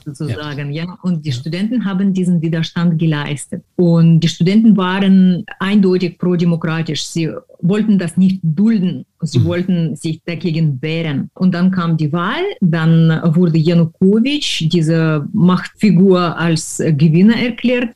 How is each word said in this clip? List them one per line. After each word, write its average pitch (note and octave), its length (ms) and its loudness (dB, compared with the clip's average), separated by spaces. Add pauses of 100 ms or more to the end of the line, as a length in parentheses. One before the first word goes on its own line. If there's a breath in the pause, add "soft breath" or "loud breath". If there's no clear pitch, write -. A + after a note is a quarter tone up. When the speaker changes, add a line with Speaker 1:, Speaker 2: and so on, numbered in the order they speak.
Speaker 1:
Und, C#3+ 100 -12
Speaker 2:
sozusagen, D3 560 -8
Speaker 1:
ja. D#3+ 120 -8
Speaker 2:
ja. F3+ 180 -14
Und E3+ 220 -4
die D#3 40 -6
Speaker 1:
Ja. B2+ 60 -4
Speaker 2:
Studenten F#3 500 -4
haben F#3+ 300 -2
diesen F3+ 260 0
Widerstand E3 580 -2
geleistet. D3 640 -4 (140)
Und E3 440 4
die E3 80 0
Studenten G3+ 500 4
waren F#3 680 2 (160)
eindeutig F#3 580 0
prodemokratisch. E3 840 -2
Sie E3 240 -4 (320)
wollten G3+ 380 2
das F3 180 -4
nicht F#3+ 260 2
dulden. F3 640 0 (180)
Sie D#3 160 -2
Speaker 1:
Mhm. A#2+ 60 2
Speaker 2:
wollten E3+ 520 -2
sich D#3+ 300 -8
dagegen D#3+ 560 -4
wehren. D#3 520 -6
Und F#3 200 0
dann F#3 160 0
kam E3+ 260 -2
die D3+ 160 -2
Wahl, G3+ 300 -4 (180)
dann E3 600 2 (140)
wurde E3 240 2
Janukowitsch, F#3+ 1120 0
diese D#3+ 600 0
Machtfigur, F3+ 1040 2
als E3 460 -4 (140)
Gewinner E3+ 400 4
erklärt. A#3+ 600 -2